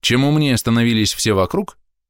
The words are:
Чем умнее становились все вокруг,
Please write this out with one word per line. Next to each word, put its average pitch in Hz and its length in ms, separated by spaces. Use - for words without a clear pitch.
Чем 123 220
умнее 147 340
становились 117 560
все - 180
вокруг, 95 460